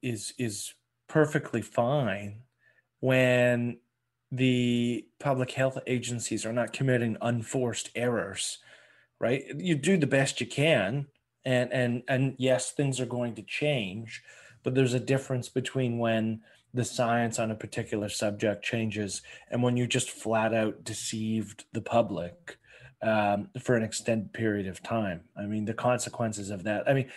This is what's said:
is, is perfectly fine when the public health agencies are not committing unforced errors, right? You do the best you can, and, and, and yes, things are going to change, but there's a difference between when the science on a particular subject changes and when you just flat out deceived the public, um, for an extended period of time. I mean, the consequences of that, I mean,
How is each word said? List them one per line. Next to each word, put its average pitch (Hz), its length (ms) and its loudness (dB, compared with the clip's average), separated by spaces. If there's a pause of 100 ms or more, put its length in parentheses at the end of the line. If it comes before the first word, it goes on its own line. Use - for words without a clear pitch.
is, 117 380 -6
is 110 340 -6 (340)
perfectly 147 540 2
fine 107 800 -2 (580)
when 123 800 4 (540)
the 123 760 2 (140)
public 131 320 0
health 131 340 0
agencies 117 600 -4
are 113 60 -4
not 120 200 -2
committing 120 480 2
unforced 120 720 -2
errors, 110 640 -2 (640)
right? 127 240 0 (120)
You 170 200 0
do 156 200 4
the 151 120 4
best 135 340 2
you 117 60 -2
can, 139 580 2 (400)
and, 123 260 2
and, 123 360 0
and 131 320 2
yes, 127 320 2
things 135 280 0
are 127 60 -2
going 120 300 -4
to 107 80 -12
change, 113 800 -4 (400)
but 127 100 -2
there's 127 220 4
a 127 40 2
difference 131 480 -2
between 127 520 -2
when 110 420 0 (320)
the 123 100 0
science 117 560 0
on 110 120 0
a 110 40 -4
particular 107 540 -4
subject 104 520 0
changes 107 600 -2 (280)
and 120 140 0
when 123 140 4
you 123 100 2
just 127 220 0
flat 110 440 0
out 110 300 0
deceived 110 880 -4
the 117 80 -6
public, 98 800 -2 (440)
um, 104 480 2 (120)
for 123 160 2
an 110 60 0
extended 110 500 -2
period 104 340 -2
of 90 160 -10
time. 101 380 -4 (160)
I 104 60 -8
mean, 107 200 -4
the 107 100 -4
consequences 110 760 -2
of 95 140 -8
that, 104 260 0
I 139 40 4
mean, 131 240 0